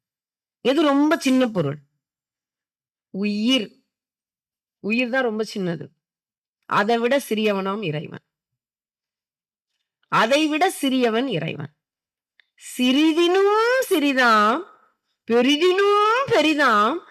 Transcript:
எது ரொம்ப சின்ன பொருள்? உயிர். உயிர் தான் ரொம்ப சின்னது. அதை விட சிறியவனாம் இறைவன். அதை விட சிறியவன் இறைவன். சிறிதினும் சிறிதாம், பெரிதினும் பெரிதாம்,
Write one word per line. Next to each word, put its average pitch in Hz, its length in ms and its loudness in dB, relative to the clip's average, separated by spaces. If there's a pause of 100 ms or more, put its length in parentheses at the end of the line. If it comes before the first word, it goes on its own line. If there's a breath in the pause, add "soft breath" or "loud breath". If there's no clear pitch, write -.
(640)
எது 277 180 2
ரொம்ப 294 300 2 (140)
சின்ன 262 220 2
பொருள்? 156 300 -4 (1400)
உயிர். 208 540 -2 (1160)
உயிர் 226 300 -2
தான் 262 140 0
ரொம்ப 220 160 -4
சின்னது. 170 420 -8 (840)
அதை 208 280 0
விட 240 160 -2 (140)
சிறியவனாம் 208 540 -4
இறைவன். 151 420 -10 (1900)
அதை 220 360 2
விட 302 220 -2
சிறியவன் 247 680 -2
இறைவன். - 360 -8 (920)
சிறிதினும் 330 920 2 (320)
சிறிதாம், 254 760 2 (680)
பெரிதினும் 392 1000 2
பெரிதாம், 294 680 2 (120)